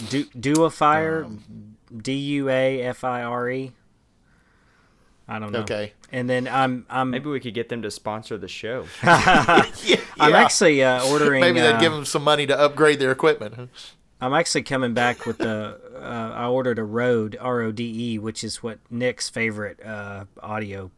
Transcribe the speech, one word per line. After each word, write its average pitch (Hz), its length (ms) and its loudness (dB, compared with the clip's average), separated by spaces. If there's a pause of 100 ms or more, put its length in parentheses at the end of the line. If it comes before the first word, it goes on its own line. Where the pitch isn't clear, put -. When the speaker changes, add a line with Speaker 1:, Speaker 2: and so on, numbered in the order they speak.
Speaker 1:
Du-, 139 180 -2
Duafire, 156 960 0
Speaker 2:
Um, 107 500 -18 (180)
Speaker 1:
D 117 200 -6
U 139 360 -4
A 131 320 2
F 123 220 -6
I 123 200 -4
R 123 260 -4
E. 131 220 -6 (1600)
I 110 120 -8
don't 107 140 -10
know. 117 60 -2
Speaker 2:
Okay. 104 340 -6 (180)
Speaker 1:
And 127 180 -4
then 127 180 -2
I'm, 127 420 0
I'm 131 220 -2
Speaker 3:
Maybe 139 180 -6
we 139 100 -4
could 120 140 -10
get 120 160 -6
them 117 140 -6
to 104 80 -6
sponsor 110 460 -8
the 92 120 -12
show. 110 440 -8
Speaker 1:
<laughs> - 20 -16
Speaker 2:
<laughs> - 80 -14
Yeah, 170 600 6 (560)
Speaker 1:
I'm 151 120 6
Speaker 2:
yeah. 175 60 8
Speaker 1:
actually, 165 460 6
uh, 127 260 2
ordering, 143 320 4
Speaker 2:
Maybe 127 200 4
they'd - 140 6
Speaker 1:
uh, - 40 2
Speaker 2:
give 160 140 4
them 147 120 -6
some 147 180 -2
money 147 240 4
to 135 120 2
upgrade 147 400 4
their 131 120 2
equipment. 123 580 0 (500)
Speaker 1:
I'm 127 140 -4
actually 156 300 0
coming 131 300 -2
back 120 320 -2
with 113 140 -6
the, 117 480 -6
<laughs> - 80 -20
uh, 117 400 -10
I 120 120 -6
ordered 123 320 0
a 113 40 -2
Rode, 113 560 0
R 123 220 -2
O 110 100 -4
D 117 420 -6
E, 110 60 -4
which 110 240 -8
is 107 180 -10
what 113 180 -10 (100)
Nick's 120 400 -4
favorite, 107 560 -6
uh, 101 400 -12 (180)
audio 98 540 -8